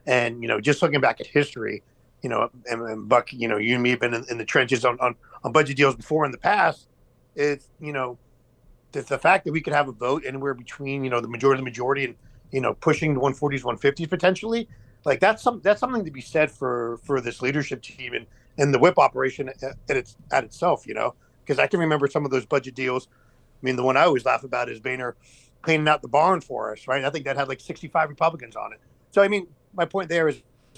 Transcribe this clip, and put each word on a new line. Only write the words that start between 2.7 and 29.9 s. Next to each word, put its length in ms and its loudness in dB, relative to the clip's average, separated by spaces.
and, 100 -4
and 260 -8
Buck, 240 0
you 160 -6
know, 100 -2
you 180 0
and 80 0
me 80 2
have 80 -2
been 160 -2
in, 160 -8
in 80 -6
the 60 -8
trenches 380 0
on, 160 0
on, 160 0
on 80 -4
budget 260 2
deals 180 4
before 300 -2
in 60 -4
the 80 -12
past. 480 0
It's, 340 -2
you 140 -10
know, 240 -6
the, 100 -6
the 160 -4
fact 260 4
that 60 -4
we 100 -4
could 120 -4
have 160 0
a 20 -10
vote 340 -2
anywhere 300 -6
between, 480 -8
you 80 -4
know, 100 0
the 60 -8
majority 320 2
of 60 -6
the 40 -6
majority 360 -2
and, 100 -12
you 100 -2
know, 120 0
pushing 400 2
the 60 0
one 160 2
forties, 280 -2
one 140 -2
fifties 300 0
potentially, 600 0
like, 160 0
that's 240 4
some, 180 0
that's 180 2
something 240 -2
to 60 -8
be 120 -12
said 280 0
for, 540 -4
for 180 0
this 220 -6
leadership 400 -2
team 320 -12
and, 100 -8
and 160 4
the 60 4
whip 180 6
operation 520 2
at, 260 -10
at 100 0
its, 200 -6
at 120 2
itself, 440 -2
you 80 -10
know, 180 -2
'cause 140 0
I 80 2
can 120 0
remember 280 2
some 180 -2
of 60 -4
those 160 -2
budget 260 -2
deals. 340 -4
I 540 -20
mean, 140 -2
the 80 -2
one 140 4
I 80 6
always 200 2
laugh 180 0
about 240 -4
is 120 -12
Boehner 360 -6
cleaning 260 2
out 140 2
the 60 -14
barn 340 2
for 300 -6
us, 160 -12
right? 180 0
I 60 0
think 140 -8
that 100 -2
had, 140 -2
like, 100 -8
sixty-five 500 -4
Republicans 460 -4
on 180 -10
it. 60 -20
So, 100 6
I 60 8
mean, 180 0
my 100 0
point 240 -6